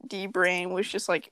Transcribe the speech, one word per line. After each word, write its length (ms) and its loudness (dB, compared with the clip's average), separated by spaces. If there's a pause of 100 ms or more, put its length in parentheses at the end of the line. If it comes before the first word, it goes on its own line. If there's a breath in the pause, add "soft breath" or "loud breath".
D 200 -6
brain 460 2
was 160 -2
just 220 -2
like, 220 0